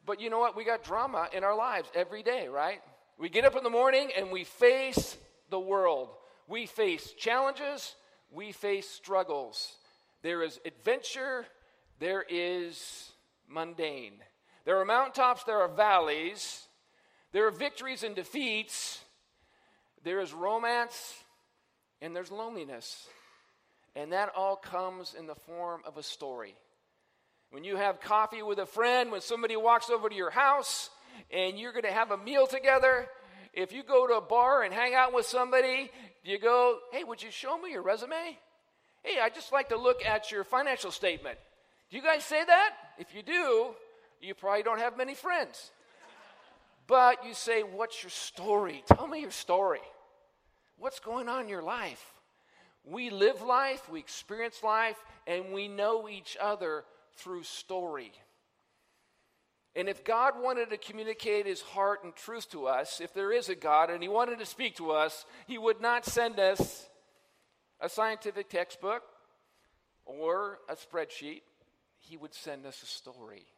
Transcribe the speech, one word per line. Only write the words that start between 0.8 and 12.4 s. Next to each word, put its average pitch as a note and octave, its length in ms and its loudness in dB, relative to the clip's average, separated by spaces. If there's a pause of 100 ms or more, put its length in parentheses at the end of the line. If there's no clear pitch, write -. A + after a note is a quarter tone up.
drama G3+ 500 -2
in F#3+ 100 -2
our G3+ 140 2
lives A3 380 -2
every F3+ 260 -2
day, A3+ 260 -2
right? D3 320 -4 (380)
We E3 120 -6
get A3 140 2
up C4+ 120 8
in C4 80 -2
the A#3 80 0
morning C4 440 4
and F#3+ 140 -2
we F#3 140 -4
face B3+ 720 4 (320)
the F#3+ 100 -2
world. F#3 500 2 (380)
We A3+ 180 -6
face F#3+ 480 -2
challenges, C4+ 840 -2 (360)
we G3 200 -12
face G3 380 -4
struggles. D#3 840 -4 (460)
There E3+ 220 -4
is D#3+ 220 -8
adventure, B3+ 800 -4 (540)
there F#3 280 -2
is F3 840 -6 (360)